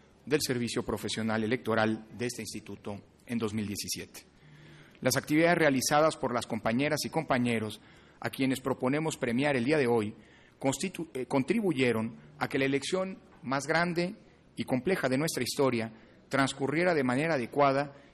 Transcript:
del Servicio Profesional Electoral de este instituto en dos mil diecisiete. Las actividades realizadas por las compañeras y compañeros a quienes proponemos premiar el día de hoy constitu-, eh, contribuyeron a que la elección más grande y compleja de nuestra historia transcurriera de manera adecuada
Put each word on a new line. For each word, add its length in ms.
del 160
Servicio 420
Profesional 600
Electoral 720
de 120
este 160
instituto 580
en 120
dos 160
mil 140
diecisiete. 540
Las 160
actividades 400
realizadas 580
por 180
las 140
compañeras 580
y 40
compañeros 720
a 100
quienes 320
proponemos 560
premiar 400
el 80
día 120
de 100
hoy 280
constitu-, 540
eh, 120
contribuyeron 880
a 80
que 100
la 80
elección 520
más 260
grande 480
y 80
compleja 460
de 80
nuestra 260
historia 480
transcurriera 640
de 100
manera 300
adecuada 580